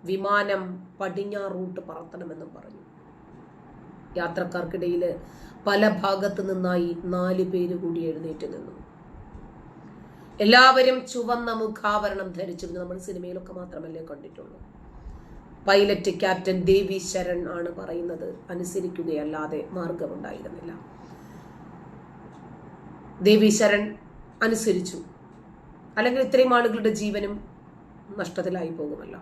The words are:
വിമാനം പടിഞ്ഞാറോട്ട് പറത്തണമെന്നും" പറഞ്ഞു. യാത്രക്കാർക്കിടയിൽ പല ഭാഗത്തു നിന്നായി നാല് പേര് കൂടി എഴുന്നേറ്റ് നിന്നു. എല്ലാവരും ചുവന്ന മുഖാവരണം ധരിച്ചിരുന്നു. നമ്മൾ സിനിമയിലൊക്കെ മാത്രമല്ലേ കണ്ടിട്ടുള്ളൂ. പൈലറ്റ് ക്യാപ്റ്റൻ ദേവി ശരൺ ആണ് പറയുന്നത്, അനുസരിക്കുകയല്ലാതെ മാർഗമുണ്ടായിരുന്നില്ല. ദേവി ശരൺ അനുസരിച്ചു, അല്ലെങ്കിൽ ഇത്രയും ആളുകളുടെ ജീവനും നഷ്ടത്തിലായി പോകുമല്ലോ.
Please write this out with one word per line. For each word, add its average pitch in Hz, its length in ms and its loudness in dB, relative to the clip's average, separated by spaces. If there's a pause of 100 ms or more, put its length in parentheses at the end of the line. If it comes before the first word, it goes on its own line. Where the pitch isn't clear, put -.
വിമാനം 196 840 0 (120)
പടിഞ്ഞാറോട്ട് 190 800 -6
പറത്തണമെന്നും" 165 760 -14
പറഞ്ഞു. - 280 -20 (1300)
യാത്രക്കാർക്കിടയിൽ 175 1000 -2 (520)
പല 208 220 6
ഭാഗത്തു 196 520 0
നിന്നായി 180 640 0
നാല് 185 400 2
പേര് 180 320 0
കൂടി 170 240 -2
എഴുന്നേറ്റ് 156 460 -6
നിന്നു. - 380 -12 (1600)
എല്ലാവരും 254 680 8
ചുവന്ന 240 460 -2
മുഖാവരണം 208 760 -2
ധരിച്ചിരുന്നു. 180 480 -8
നമ്മൾ 180 180 -8
സിനിമയിലൊക്കെ 180 560 -10
മാത്രമല്ലേ 165 580 -12
കണ്ടിട്ടുള്ളൂ. - 480 -16 (1080)
പൈലറ്റ് 202 520 6
ക്യാപ്റ്റൻ 185 420 2
ദേവി 190 360 4
ശരൺ 180 540 -4
ആണ് 170 240 -6
പറയുന്നത്, 175 640 -8 (100)
അനുസരിക്കുകയല്ലാതെ 160 1200 -4
മാർഗമുണ്ടായിരുന്നില്ല. 170 1080 -8 (2500)
ദേവി 214 280 8
ശരൺ 208 480 4 (460)
അനുസരിച്ചു, 220 540 0 (1000)
അല്ലെങ്കിൽ 247 240 2
ഇത്രയും 254 320 6
ആളുകളുടെ 220 360 4
ജീവനും 208 540 -2 (760)
നഷ്ടത്തിലായി 180 520 -4
പോകുമല്ലോ. 151 520 -8